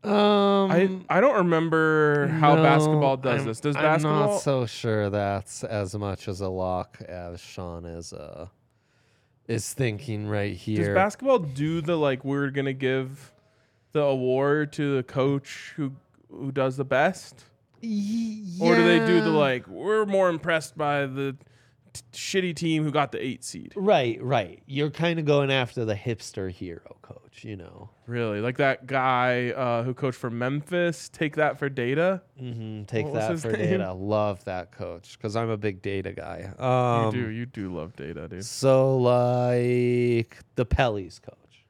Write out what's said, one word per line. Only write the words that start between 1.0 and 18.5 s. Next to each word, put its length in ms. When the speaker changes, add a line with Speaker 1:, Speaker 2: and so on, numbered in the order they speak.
Speaker 2:
I 120
don't 160
remember 920
how 260
Speaker 1:
no, 80
Speaker 2:
basketball 540
does 240
Speaker 1:
I'm, 60
Speaker 2:
this. 140
Does 160
Speaker 1:
I'm 60
Speaker 2:
basketball 500
Speaker 1:
not 100
so 240
sure 440
that's 540
as 320
much 320
as 120
a 80
lock 500
as 320
Sean 440
is, 280
uh, 340
is 260
thinking 540
right 260
here. 300
Speaker 2:
Does 100
basketball 460
do 400
the, 160
like, 280
we're 260
gonna 220
give 600
the 100
award 720
to 220
the 60
coach 760
who, 160
who 220
does 240
the 80
best? 600
Speaker 1:
Y-, 640